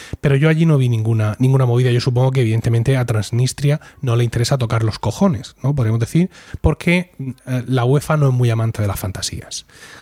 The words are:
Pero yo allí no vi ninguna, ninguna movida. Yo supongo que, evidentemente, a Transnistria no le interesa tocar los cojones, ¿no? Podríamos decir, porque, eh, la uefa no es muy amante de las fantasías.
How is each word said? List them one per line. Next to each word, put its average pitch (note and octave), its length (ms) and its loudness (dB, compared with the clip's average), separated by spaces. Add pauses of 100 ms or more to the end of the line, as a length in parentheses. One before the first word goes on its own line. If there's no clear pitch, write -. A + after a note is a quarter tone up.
(200)
Pero C#3 140 2
yo C#3 140 2
allí D#3+ 180 2
no D#3 120 4
vi B2+ 100 2
ninguna, A2 500 0
ninguna C3 260 4
movida. B2 280 2
Yo B2 80 2
supongo B2+ 320 0
que, C3 80 0
evidentemente, A#2 560 0
a B2 100 0
Transnistria B2 760 -2 (220)
no A#2+ 140 0
le A#2 80 2
interesa A#2+ 340 0
tocar A2+ 240 -2
los A2 160 -2
cojones, C#3 640 -2
¿no? C#3+ 140 -2
Podríamos A2+ 240 0
decir, D#3+ 280 0 (320)
porque, F3 520 0 (340)
eh, B2+ 220 -4
la C3 160 0
uefa C#3+ 320 2
no D3 120 2
es C3 60 2
muy B2 160 2
amante A2+ 320 -2
de G2+ 60 0
las F#2 100 -4
fantasías. - 680 -10 (380)